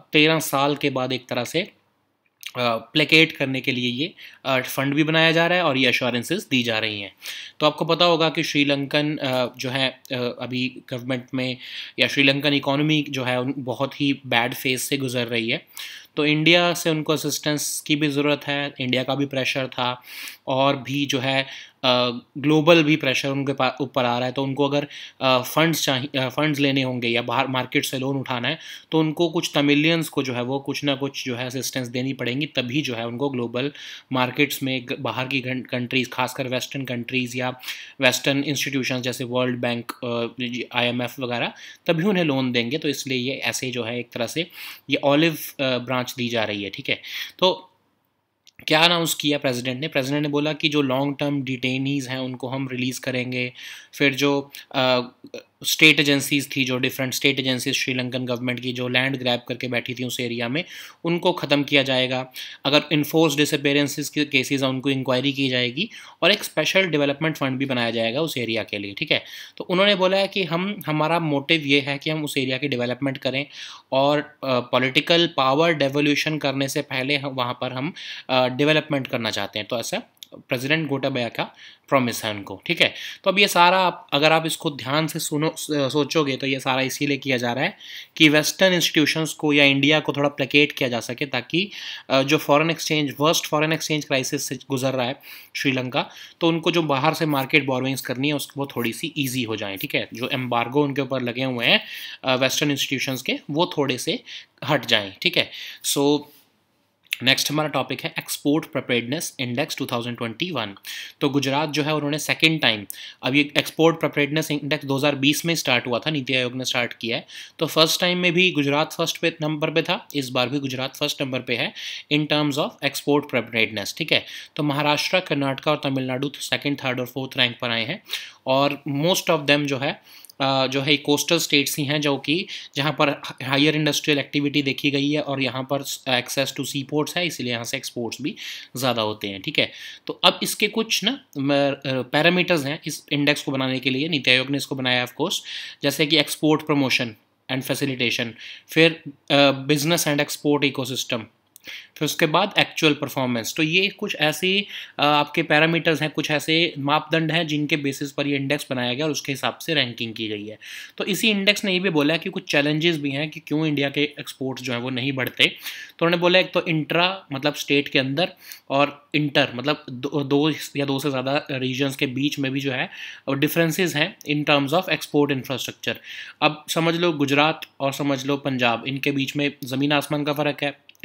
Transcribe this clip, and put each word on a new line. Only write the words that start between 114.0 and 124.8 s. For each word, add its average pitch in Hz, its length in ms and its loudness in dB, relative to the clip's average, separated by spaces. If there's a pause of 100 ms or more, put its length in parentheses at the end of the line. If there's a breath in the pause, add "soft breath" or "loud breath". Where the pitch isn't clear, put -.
प्रिपेयर्डनेस 147 500 0
इंडेक्स 151 340 -2
दो 135 120 0
हज़ार 143 180 2
बीस 143 300 2
में 165 100 0
स्टार्ट 127 320 0
हुआ 120 120 0
था, 156 120 -4
नीति 135 240 -2
आयोग 123 200 0
ने 127 100 -6
स्टार्ट 123 280 -2
किया 117 240 -4
है। 170 100 -8 (320 loud breath)
तो 160 80 0
फर्स्ट 160 340 4
टाइम 180 180 2
में 180 140 4
भी 180 180 4
गुजरात 147 420 0
फर्स्ट - 260 -2
पे, 165 240 -2
नंबर 151 280 -2
पे 156 120 2
था, 175 320 -4
इस 139 140 -4
बार 123 200 0
भी 143 100 -2
गुजरात 131 380 -6
फर्स्ट 147 260 -4
नंबर 131 180 -4
पे 120 160 -2
है 160 180 -2 (380 loud breath)
in 151 140 4
terms 151 320 2
of 190 120 0 (140)
export 143 380 0 (120)
preparedness, 110 640 -2
ठीक 160 140 -2
है? 131 140 4 (300 loud breath)
तो 160 60 -2
महाराष्ट्र, 147 580 2